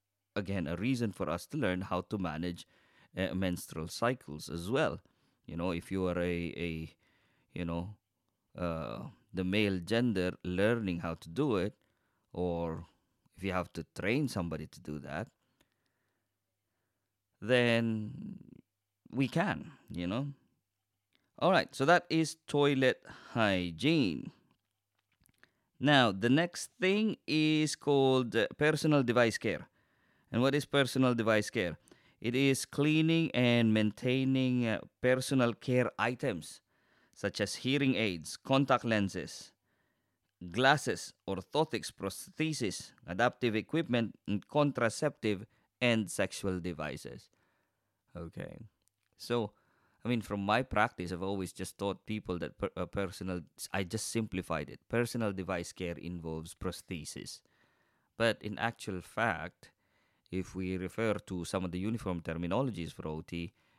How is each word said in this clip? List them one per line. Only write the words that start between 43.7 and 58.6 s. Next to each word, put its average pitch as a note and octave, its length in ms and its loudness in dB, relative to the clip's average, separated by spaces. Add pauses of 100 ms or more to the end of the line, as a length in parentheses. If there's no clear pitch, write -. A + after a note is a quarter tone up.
and G2+ 200 -2
contraceptive B2 960 0 (340)
and A2+ 300 4
sexual F#2+ 500 -2
devices. D#2 720 -8 (840)
Okay. E2+ 500 -12 (520)
So, A#2 340 -2 (520)
I - 60 -8
mean, A#2+ 120 0
from G#2 180 -4
my G#2 240 2
practice, G#2 480 -2
I've F2 100 -6
always F#2+ 320 -4
just - 240 -10
taught G2 300 -4
people F#2+ 320 -6
that - 180 -8
per-, G2 180 -4
uh, F2+ 120 -4
personal, F#2 540 -6 (300)
I G2 120 0
just G#2 260 -6
simplified F2 600 -4
it. B1+ 100 -16 (100)
Personal A#2 440 0
device F2+ 380 -4
care F2 260 -6
involves E2 580 -8
prosthesis. - 840 -10 (760)
But A2+ 240 2
in G#2+ 160 -8
actual G2 440 -4